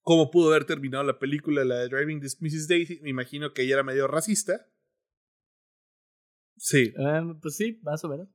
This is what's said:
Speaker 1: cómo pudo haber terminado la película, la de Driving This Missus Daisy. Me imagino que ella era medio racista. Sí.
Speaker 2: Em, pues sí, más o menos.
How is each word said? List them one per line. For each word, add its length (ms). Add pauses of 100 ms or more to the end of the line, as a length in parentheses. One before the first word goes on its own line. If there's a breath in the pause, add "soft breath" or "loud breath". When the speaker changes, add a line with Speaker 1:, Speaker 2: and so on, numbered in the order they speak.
Speaker 1:
cómo 280
pudo 200
haber 140
terminado 400
la 140
película, 460
la 160
de 80
Driving 320
This 220
Missus 260
Daisy. 340
Me 80
imagino 440
que 80
ella 120
era 80
medio 240
racista. 600 (1900)
Sí. 400
Speaker 2:
Em, 440
pues 160
sí, 260
más 220
o 40
menos. 260